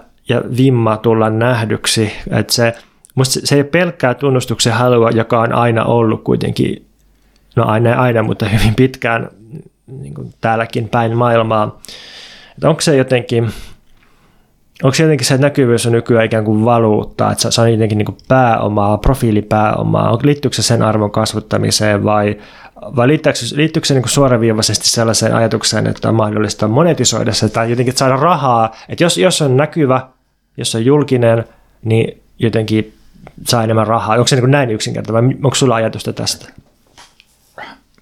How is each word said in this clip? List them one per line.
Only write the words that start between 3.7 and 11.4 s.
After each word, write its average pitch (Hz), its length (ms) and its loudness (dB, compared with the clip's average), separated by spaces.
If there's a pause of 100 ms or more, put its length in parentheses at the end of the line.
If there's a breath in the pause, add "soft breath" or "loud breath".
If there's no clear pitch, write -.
tunnustuksen 123 600 0
halua, 120 360 2
joka 113 320 0
on 117 120 0
aina 117 300 2
ollut 117 400 0
kuitenkin, - 600 -2 (720)
no 117 100 0
aina, 117 360 2
aina, 117 220 2
mutta 110 260 -4
hyvin 107 260 2
pitkään 123 540 0 (580)
niin 139 260 -16
kuin 131 280 -14
täälläkin 113 480 -2
päin 117 280 0
maailmaa. 113 640 0 (760 loud breath)